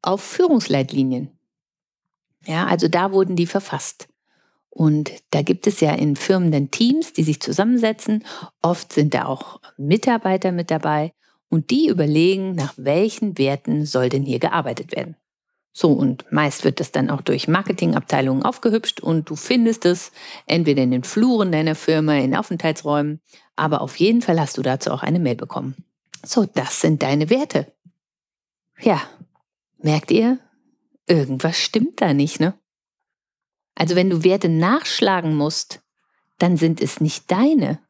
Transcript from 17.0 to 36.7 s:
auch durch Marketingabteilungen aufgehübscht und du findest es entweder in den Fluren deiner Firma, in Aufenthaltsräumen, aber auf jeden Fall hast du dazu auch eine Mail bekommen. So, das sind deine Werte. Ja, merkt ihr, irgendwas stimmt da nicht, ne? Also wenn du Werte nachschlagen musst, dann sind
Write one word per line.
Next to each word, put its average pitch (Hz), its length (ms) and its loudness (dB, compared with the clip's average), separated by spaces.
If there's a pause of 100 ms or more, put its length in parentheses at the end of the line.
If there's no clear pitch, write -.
auch 143 120 -4
durch 143 280 -2
Marketingabteilungen 151 960 0
aufgehübscht - 580 -2
und 165 280 -2
du 156 60 -8
findest 226 500 0
es 180 280 -4 (320)
entweder 151 380 2
in 123 80 2
den 127 120 0
Fluren 220 480 2
deiner 156 240 0
Firma, 156 400 2
in 135 200 0
Aufenthaltsräumen, 151 840 -2 (360)
aber 147 240 0
auf - 160 -10
jeden 226 240 4
Fall 165 180 2
hast 143 180 -2
du - 40 -4
dazu 127 300 -2
auch - 120 -4
eine 170 160 0
Mail 127 160 0
bekommen. - 400 -10 (460)
So, - 240 0
das - 360 -4
sind 160 200 2
deine 147 280 0
Werte. 262 420 -2 (1120)
Ja, 185 200 2 (760)
merkt 156 340 0
ihr, 233 280 2 (680)
irgendwas 147 500 0
stimmt - 440 -2
da 165 120 2
nicht, 143 260 0
ne? 165 200 0 (1160)
Also 165 200 0
wenn 180 140 4
du 170 160 0
Werte 185 240 0
nachschlagen 180 840 0
musst, - 460 -4 (560)
dann 175 200 2
sind 165 240 2